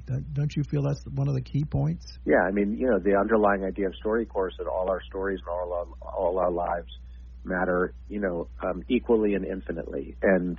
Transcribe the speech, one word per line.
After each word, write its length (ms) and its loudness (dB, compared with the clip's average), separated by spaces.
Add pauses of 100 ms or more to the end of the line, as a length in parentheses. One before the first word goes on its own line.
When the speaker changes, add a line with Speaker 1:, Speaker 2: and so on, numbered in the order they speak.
Speaker 1:
Don't, 280 -4
don't 220 0
you 160 2
feel 100 2
that's 220 -2 (100)
one 140 0
of 80 2
the 60 0
key 240 -2
points? 400 0 (200)
Speaker 2:
Yeah, 120 6 (100)
I 40 0
mean, 260 2
you 120 2
know, 100 4
the 200 4
underlying 460 4
idea 220 -2
of 140 -4
StoryCorps 500 -2
is 80 -14
that 80 -6
all 220 0
our 200 0
stories 360 -4
and 40 -8
all 240 -4
our, 360 -6
all 300 0
our 120 4
lives 360 -2 (560)
matter, 500 2 (140)
you 140 -4
know, 260 -2 (160)
um, 240 -2
equally 460 4
and 100 0
infinitely, 760 -6
and 380 4